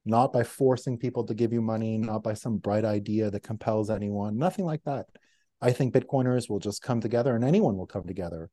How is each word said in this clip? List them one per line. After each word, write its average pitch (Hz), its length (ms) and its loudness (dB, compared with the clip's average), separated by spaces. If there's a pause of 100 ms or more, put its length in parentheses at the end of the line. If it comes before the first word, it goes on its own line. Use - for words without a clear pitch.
not 117 280 4
by 120 100 4
forcing 127 560 0
people 120 260 -2
to 113 100 -4
give 113 180 2
you 117 100 2
money, 110 360 -2
not 110 240 -2
by 110 120 -2
some 110 240 -4
bright 104 260 2
idea 107 460 0
that 101 120 -6
compels 110 480 -2
anyone, 104 460 -2
nothing 185 280 0
like 156 200 -4
that. 135 220 -6 (540)
I 123 120 4
think 131 220 2
Bitcoiners 127 560 2
will 101 80 0
just - 240 -4
come 120 180 0
together, 117 360 2
and 120 80 2
anyone 147 320 4
will 90 100 -8
come 90 200 -8
together 85 460 -8